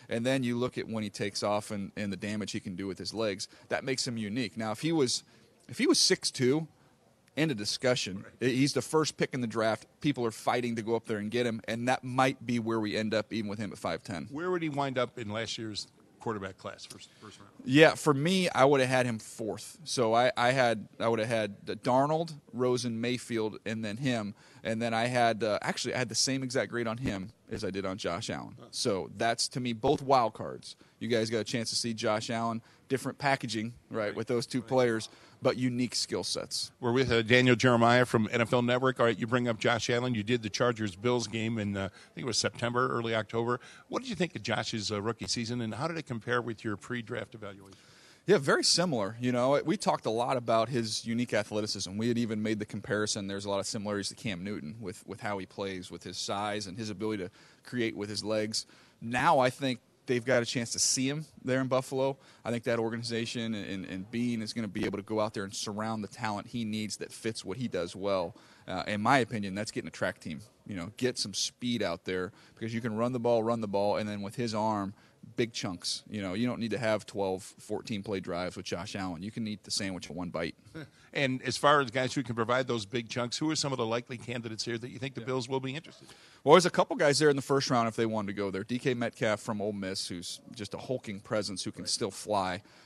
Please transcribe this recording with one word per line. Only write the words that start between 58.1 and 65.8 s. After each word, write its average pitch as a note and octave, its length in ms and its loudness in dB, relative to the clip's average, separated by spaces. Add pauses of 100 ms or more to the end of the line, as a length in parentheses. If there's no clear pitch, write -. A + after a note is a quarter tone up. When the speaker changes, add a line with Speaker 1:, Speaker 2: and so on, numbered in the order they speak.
Speaker 1:
legs. G#2+ 440 -2 (340)
Now C3 380 4
I B2+ 100 6
think C3 300 -2 (260)
they've A#2+ 180 2
got B2 200 4
a - 20 0
chance A#2 280 -4
to B2 60 -2
see C3 300 2
him D3+ 160 -4 (180)
there B2+ 180 0
in C3 60 -2
Buffalo. C3 480 0 (300)
I A#2 60 -2
think A#2+ 140 -2
that A#2 120 2
organization A2+ 800 -2
and, G2 300 -6
and F#2 260 -8
Beane A#2 320 -2
is A2 100 -8
gonna A2+ 140 -4
be G2+ 180 -2
able G2+ 140 -2
to G2 40 -8
go A2 160 0
out G#2+ 140 0
there G#2+ 100 -4
and G2 100 -8
surround G#2+ 500 -4